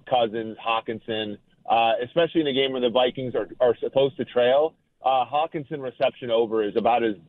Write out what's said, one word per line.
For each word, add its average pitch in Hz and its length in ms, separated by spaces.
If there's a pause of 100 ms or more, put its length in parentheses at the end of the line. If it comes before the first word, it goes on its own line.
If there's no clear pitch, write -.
Cousins, 113 500
Hawkinson, 110 760 (320)
uh, 117 240 (100)
especially 165 380
in 151 60
a 135 80
game 135 180
where 131 80
the 123 80
Vikings 127 460
are, 107 140 (120)
are 120 160
supposed 135 400
to 123 80
trail, 131 480 (320)
uh, 127 220
Hawkinson 151 560
reception 127 480
over 113 320
is 101 140
about 110 280
as 107 120 (120)